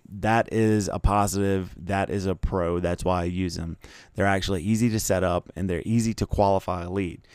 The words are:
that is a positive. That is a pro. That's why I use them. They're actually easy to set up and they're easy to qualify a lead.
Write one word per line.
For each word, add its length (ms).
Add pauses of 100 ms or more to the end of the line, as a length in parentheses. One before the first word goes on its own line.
that 440
is 340
a 120
positive. 800
That 320
is 160
a 80
pro. 460
That's 240
why 180
I 40
use 300
them. 200 (400)
They're 100
actually 380
easy 260
to 120
set 200
up 320
and 160
they're 160
easy 300
to 100
qualify 580
a 60
lead. 460